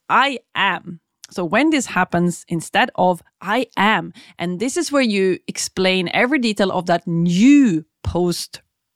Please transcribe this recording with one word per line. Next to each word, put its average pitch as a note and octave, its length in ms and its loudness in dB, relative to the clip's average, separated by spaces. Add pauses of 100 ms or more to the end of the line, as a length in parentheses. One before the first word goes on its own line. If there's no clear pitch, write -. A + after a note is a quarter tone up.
I B3 320 0 (160)
am F3+ 420 -4 (320)
so F#3 140 -6
when A3 260 2
this C#4+ 160 0
happens, F3 600 -2
instead F#3+ 460 -2
of F3+ 280 0 (180)
"I G#3+ 260 -4 (100)
am," F#3 360 0 (260)
and F3 220 -6
this B3+ 160 -4
is E4+ 140 -4
where C#4 120 2
you G3 440 0
explain F#3 680 -2
every B3 240 0
detail G#3+ 320 0
of F3+ 160 -4
that F3 200 0
new F3 760 4 (180)
post - 600 -4 (340)